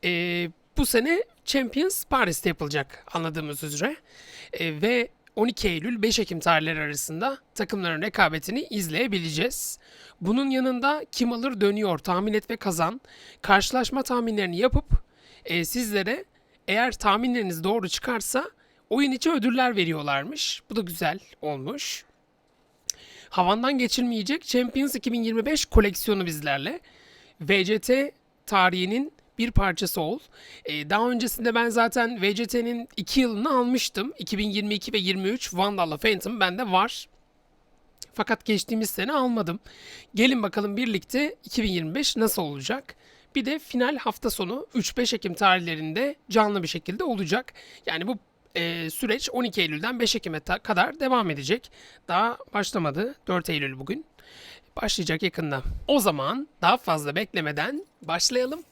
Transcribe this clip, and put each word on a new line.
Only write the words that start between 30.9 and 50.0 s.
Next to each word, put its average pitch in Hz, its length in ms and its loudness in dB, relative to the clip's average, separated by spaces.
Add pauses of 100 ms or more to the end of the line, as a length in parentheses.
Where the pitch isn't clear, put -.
daha 226 200 4
öncesinde 233 440 0
ben 233 140 2
zaten 233 540 2
V 202 120 2
C 226 120 -2
T'nin 240 500 -2
iki 220 240 0
yılını 254 380 2
almıştım. 247 600 0
İki - 200 -4
bin 208 120 0
yirmi 208 240 -2
iki - 180 -6
ve 214 60 2
yirmi 190 300 0
üç 220 260 -4
Vandal'la 180 420 0
Phantom 208 440 0
bende 190 320 0
var. 196 360 0 (1080)
Fakat 214 300 -2
geçtiğimiz 220 460 0
sene 208 220 -4
almadım. 233 480 0 (540)
Gelin 247 280 4
bakalım 202 340 -2
birlikte 247 680 -2
iki - 180 -2
bin 208 100 0
yirmi 165 220 -2
beş 277 220 0
nasıl 220 260 2
olacak? 147 520 -6 (400)
Bir 262 100 0
de 285 140 -2
final 254 380 0
hafta 220 340 -4
sonu 202 440 -4
üç - 220 -2
beş 247 180 2
Ekim 190 200 -4
tarihlerinde 180 840 2 (140)
canlı 208 320 4
bir 160 60 -4
şekilde 190 360 -6
olacak. 208 480 -2 (340)
Yani 165 200 -2
bu, 226 120 -4 (360)
e, 170 360 -2
süreç 240 420 -2
on 247 120 0
iki 208 160 -2
Eylül'den 175 400 0